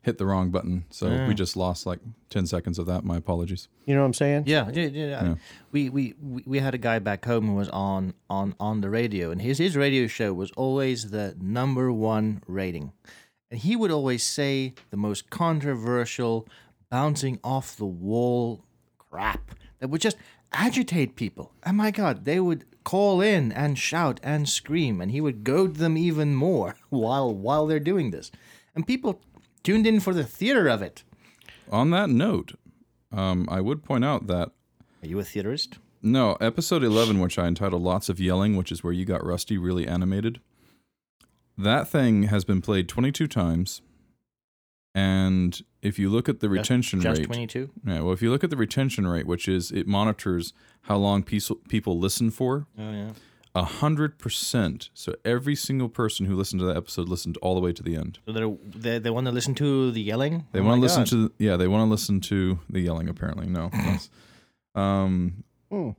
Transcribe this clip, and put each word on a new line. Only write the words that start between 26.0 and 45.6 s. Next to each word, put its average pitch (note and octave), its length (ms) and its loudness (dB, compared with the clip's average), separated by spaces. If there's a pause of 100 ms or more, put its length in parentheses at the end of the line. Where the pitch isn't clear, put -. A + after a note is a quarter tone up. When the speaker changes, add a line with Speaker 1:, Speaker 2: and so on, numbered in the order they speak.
Speaker 2:
more C3 480 0
<laughs> - 80 -20
while, B2 440 0
while C3+ 320 0
they're D#3 140 2
doing D#3 300 0
this. - 200 -10 (440)
And D#3+ 120 -2
people B3+ 340 -2 (420)
tuned G#3+ 240 4
in A3 140 6
for F#3 140 0
the D#3 100 2
theater G#3 440 2
of A2 140 2
it. - 200 -12 (680)
Speaker 1:
On A#2+ 200 4
that F#3 200 2
note, D3+ 420 2 (600)
um, F#2+ 380 0
I F#2+ 100 0
would C3+ 220 -2
point B2 220 2
out C#3 220 0
that F2+ 240 0 (520)
Speaker 2:
Are E2 40 -14
you F2 120 -4
a G2 60 -4
theaterist? G#2 540 -6 (240)
Speaker 1:
No, A2+ 380 4
episode D3 420 2
eleven, A2 360 4
which F2+ 200 0
I F2 80 2
entitled F2 360 0
Lots F2+ 260 0
of F#2 120 -2
Yelling, F#2+ 360 2
which F#2 160 -2
is E2+ 120 -8
where F2 80 -2
you F2+ 120 -2
got F2+ 200 -2
Rusty F2 340 -2
really F2+ 280 0
animated. F#2+ 540 -2 (1160)
That G#2+ 300 2
thing A2 360 4
has G2+ 220 2
been F#2+ 160 2
played F#2+ 260 0
twenty-two C#3 380 0
times. F2 560 0 (1120)
And F#2+ 640 2 (220)